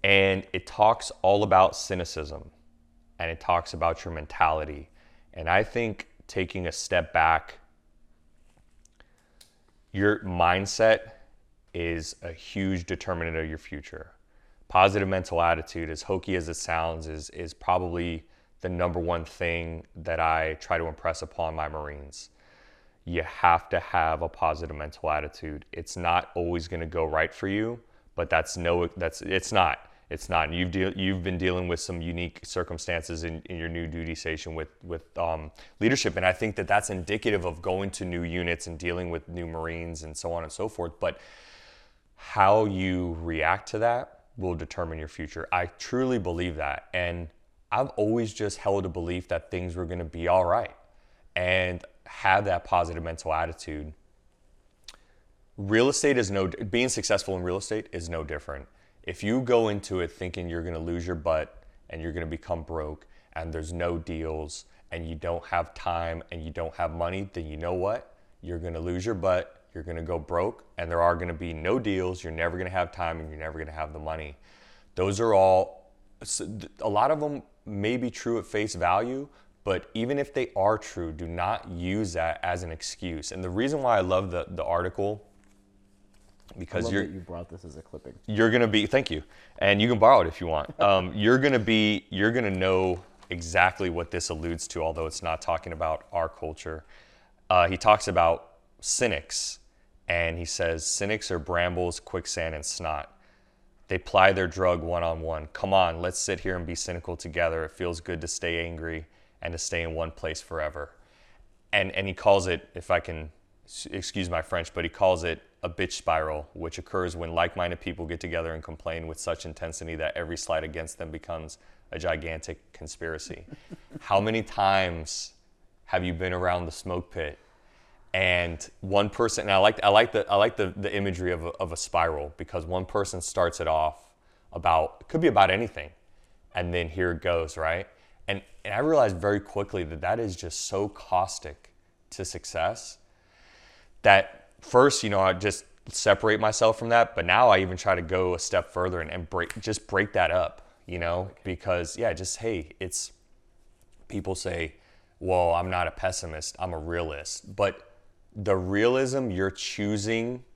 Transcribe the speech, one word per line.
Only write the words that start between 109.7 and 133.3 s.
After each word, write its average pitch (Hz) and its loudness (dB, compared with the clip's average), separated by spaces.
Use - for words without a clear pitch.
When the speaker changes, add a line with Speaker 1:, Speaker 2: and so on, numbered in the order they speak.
Speaker 1:
in 82 -4
one 82 -4
place - -8
forever." 76 -8
And, 95 2
and 98 -2
he 95 -4
calls 98 4
it, 85 -2
if 87 -10
I 87 4
can 80 -10
s-, - -14
excuse 92 -6
my 82 -2
French, 85 -6
but 85 -4
he 82 -4
calls 92 2
it 82 -2
a 90 -4
bitch 90 -4
spiral, 78 -2
which 82 -8
occurs 90 -4
when 85 -6
like-minded 87 0
people 87 -8
get 82 -8
together 82 -4
and 80 -8
complain 82 -8
with 80 -10
such 85 -6
intensity 82 -8
that 78 -4
every 82 -4
slight 80 -2
against 80 -8
them 82 -8
becomes 80 -10
a - -8
gigantic 82 -6
conspiracy. 80 -10
<laughs> - -18
How 98 4
many 110 0
times 95 2
have 92 0
you 90 0
been 90 -2
around 90 0
the 80 -8
smoke 90 -6
pit 78 -6
and 90 0
one 101 4
person, 113 0
and 104 -2
I 95 8
like, 104 6
I 101 6
like 110 8
the, 107 2
I 101 4
like 110 6
the, 92 0
the 101 -4
imagery 92 0
of 82 -4
a, - -4
of 87 -6
a 73 -8
spiral, 78 0
because 87 -8
one 90 -2
person 95 -2
starts - 2